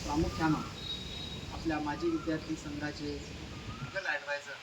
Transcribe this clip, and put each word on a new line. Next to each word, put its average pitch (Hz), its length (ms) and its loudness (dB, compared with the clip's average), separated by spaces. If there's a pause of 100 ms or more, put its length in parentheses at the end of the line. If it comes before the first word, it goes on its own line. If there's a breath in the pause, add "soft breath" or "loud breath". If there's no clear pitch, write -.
प्रामुख्यानं 160 580 6 (920)
आपल्या 156 260 0
माजी 151 280 2
विद्यार्थी 156 480 2
संघाचे 147 580 -2
लीगल - 920 -4
ॲडवायझर 143 580 0